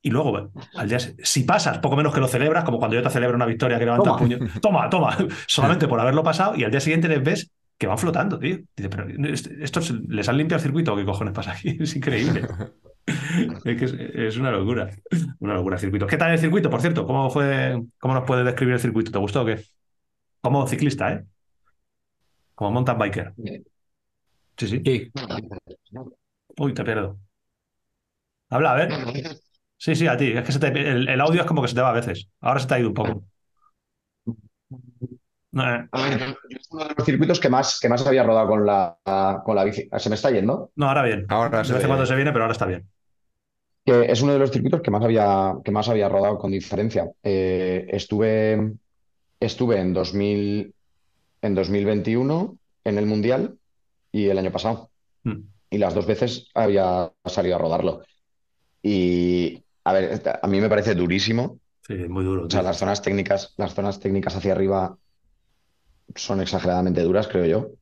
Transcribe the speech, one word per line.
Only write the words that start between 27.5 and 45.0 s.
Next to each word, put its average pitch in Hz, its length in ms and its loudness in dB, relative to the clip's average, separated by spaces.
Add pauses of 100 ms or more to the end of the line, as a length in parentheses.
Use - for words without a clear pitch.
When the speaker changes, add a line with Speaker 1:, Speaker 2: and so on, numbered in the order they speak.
Speaker 1:
Habla, 135 220 2
a 127 40 4
ver. 170 140 2 (880)
Sí, - 180 0
sí, 165 120 2
a 123 80 2
ti. 127 160 2
Es 117 120 -2
que - 100 -2
se 139 60 0
te... 151 80 2
el, 135 420 0
el 131 120 2
audio 165 200 4
es 165 60 -2
como 151 140 2
que 120 60 0
se 117 80 -2
te 123 60 2
va 131 80 4
a 117 40 2
veces. 113 360 -4 (120)
Ahora 135 180 0
se 127 80 -6
te 139 80 2
ha 123 40 2
ido 117 100 2
un 98 40 -4
poco. 104 300 -4 (2250)
No, 135 120 -2 (120)
eh. 120 160 -8
Speaker 3:
A 131 180 -2
ver, 127 100 0
yo, 131 60 -4 (240)
yo - 100 -16
es - 100 -20
uno 156 160 -4
de 151 100 -6
los 123 100 0
circuitos 131 340 2
que 135 100 2
más, 123 300 2
que 117 100 2
más 120 160 2
había 131 180 4
rodado 110 240 4
con 104 180 2
la, 95 320 2 (460)
con 107 120 0
la 95 80 4
bici. - 340 -2
¿Se - 120 -2
me 107 60 0
está 139 140 0
yendo? 120 460 0
Speaker 1:
No, 143 120 0
ahora 135 160 2
bien. 104 260 0
Speaker 4:
Ahora 113 300 2
Speaker 1:
De 107 60 0
Speaker 4:
se 120 80 0
Speaker 1:
vez 127 80 2
en - 20 2
Speaker 4:
te - 40 2
Speaker 1:
cuando 135 160 2
Speaker 4:
oye. 127 60 0
Speaker 1:
se 131 60 2
viene, 139 160 2
pero 117 120 2
ahora 113 100 0
está 113 120 -2
bien. 90 220 -6 (960)
Speaker 3:
Que 120 280 6
es 117 100 2
uno 143 120 4
de 139 60 4
los 135 120 4
circuitos 135 300 0
que - 100 0
más 104 120 0